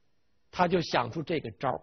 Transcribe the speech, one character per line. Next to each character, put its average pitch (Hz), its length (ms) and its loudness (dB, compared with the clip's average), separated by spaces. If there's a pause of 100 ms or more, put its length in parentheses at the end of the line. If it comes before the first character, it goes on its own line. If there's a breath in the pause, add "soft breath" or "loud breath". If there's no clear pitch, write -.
(500)
他 180 160 2
就 175 140 4
想 123 320 0
出 165 100 -4
这 160 160 -4
个 120 140 -6
招 - 160 -4
儿， 127 140 -2